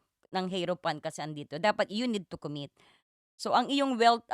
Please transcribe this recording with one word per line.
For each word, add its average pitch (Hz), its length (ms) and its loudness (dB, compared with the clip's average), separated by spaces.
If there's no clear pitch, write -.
ng 185 160 -2
hero 180 240 -2
pan 160 240 -2
kasi 156 240 -8
andito. 147 400 -8
Dapat 208 320 2
you 240 160 0
need 208 160 -4
to - 100 -12
commit. 143 380 -10
So, - 160 0
ang 233 160 2
iyong 277 260 2
wealth 233 380 6